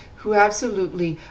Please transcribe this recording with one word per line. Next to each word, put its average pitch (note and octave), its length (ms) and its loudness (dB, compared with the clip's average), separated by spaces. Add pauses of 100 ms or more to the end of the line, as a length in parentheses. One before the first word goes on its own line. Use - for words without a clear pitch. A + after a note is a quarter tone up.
(160)
who G#3+ 180 -4
absolutely F#3+ 840 0 (120)